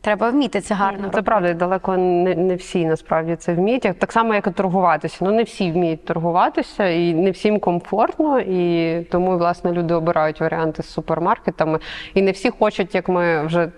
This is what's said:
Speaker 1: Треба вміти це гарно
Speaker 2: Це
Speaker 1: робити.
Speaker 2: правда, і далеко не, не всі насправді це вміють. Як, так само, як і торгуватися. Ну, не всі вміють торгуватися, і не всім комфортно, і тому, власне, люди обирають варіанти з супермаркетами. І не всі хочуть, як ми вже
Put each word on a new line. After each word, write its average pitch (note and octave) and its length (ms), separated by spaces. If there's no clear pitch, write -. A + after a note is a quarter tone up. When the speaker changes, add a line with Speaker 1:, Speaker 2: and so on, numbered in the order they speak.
Speaker 1:
Треба G#3+ 300
вміти B3 300
це G#3 140
гарно G3 240
Speaker 2:
Це G3+ 60
Speaker 1:
робити. G3 180
Speaker 2:
правда, G3 260
і F3 60
далеко F#3 420
не, F3+ 380
не F3+ 200
всі F3 320
насправді D#3+ 500
це - 180
вміють. G#3 300
Як, G3 140
так - 140
само, A3+ 220
як G3+ 120
і G3+ 40
торгуватися. E3+ 720
Ну, F#3 100
не A3+ 120
всі G3 300
вміють E3 320
торгуватися, F#3+ 840
і E3+ 260
не F#3 160
всім G#3 300
комфортно, A#3 800
і E3+ 720
тому, F#3 280
власне, F3 340
люди E3+ 220
обирають D#3+ 460
варіанти D#3+ 420
з - 80
супермаркетами. E3 880
І G3 80
не F#3+ 80
всі G3 200
хочуть, G#3 440
як F3+ 140
ми E3+ 380
вже E3 320